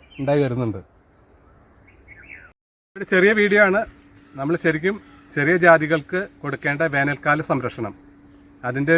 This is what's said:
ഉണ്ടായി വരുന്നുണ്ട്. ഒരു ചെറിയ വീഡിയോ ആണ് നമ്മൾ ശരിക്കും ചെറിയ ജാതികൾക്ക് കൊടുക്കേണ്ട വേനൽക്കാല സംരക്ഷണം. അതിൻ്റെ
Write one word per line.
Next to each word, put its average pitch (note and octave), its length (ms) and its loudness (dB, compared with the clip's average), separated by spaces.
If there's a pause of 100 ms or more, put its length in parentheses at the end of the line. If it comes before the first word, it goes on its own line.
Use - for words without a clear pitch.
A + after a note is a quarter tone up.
(220)
ഉണ്ടായി C#3+ 240 0
വരുന്നുണ്ട്. A#2 340 -4 (2250)
ഒരു G3 160 -12
ചെറിയ F#3+ 180 6 (120)
വീഡിയോ G#3 260 4
ആണ് G3+ 140 0 (580)
നമ്മൾ D3+ 160 -2 (100)
ശരിക്കും E3 320 -2 (380)
ചെറിയ D3 180 2 (120)
ജാതികൾക്ക് D#3+ 560 2 (200)
കൊടുക്കേണ്ട C#3+ 400 -4 (140)
വേനൽക്കാല D3 440 -2 (120)
സംരക്ഷണം. A#2+ 420 -6 (760)
അതിൻ്റെ C#3 300 -2